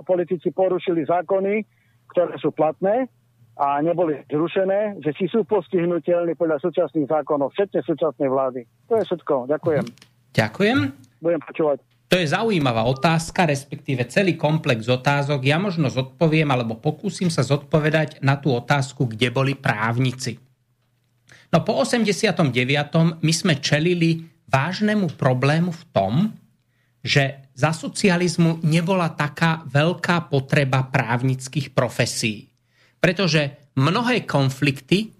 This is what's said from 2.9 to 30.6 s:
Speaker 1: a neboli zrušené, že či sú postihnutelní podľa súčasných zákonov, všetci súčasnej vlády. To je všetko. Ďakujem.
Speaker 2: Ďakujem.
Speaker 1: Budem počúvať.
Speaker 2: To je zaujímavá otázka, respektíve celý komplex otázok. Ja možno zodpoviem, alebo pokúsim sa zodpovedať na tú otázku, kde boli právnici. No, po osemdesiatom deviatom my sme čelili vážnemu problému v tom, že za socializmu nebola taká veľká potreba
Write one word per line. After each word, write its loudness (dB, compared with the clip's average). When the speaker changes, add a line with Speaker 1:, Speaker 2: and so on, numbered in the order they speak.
Speaker 1:
a 0
neboli 0
zrušené, -2
že -2
či -4
sú 0
postihnutelní 0
podľa 0
súčasných 0
zákonov, 0
všetci -2
súčasnej -2
vlády. -2
To 0
je 2
všetko. -2
Ďakujem. 0
Speaker 2:
Ďakujem. 0
Speaker 1:
Budem 0
počúvať. -2
Speaker 2:
To 2
je 2
zaujímavá 0
otázka, 0
respektíve -2
celý 2
komplex 0
otázok. 0
Ja 2
možno 0
zodpoviem, 0
alebo 0
pokúsim -4
sa 0
zodpovedať 0
na 4
tú -2
otázku, 0
kde 0
boli 0
právnici. -2
No, 2
po -2
osemdesiatom 2
deviatom 0
my 2
sme 0
čelili 0
vážnemu 0
problému 2
v -12
tom, 0
že -2
za 0
socializmu 0
nebola 2
taká -2
veľká 0
potreba 2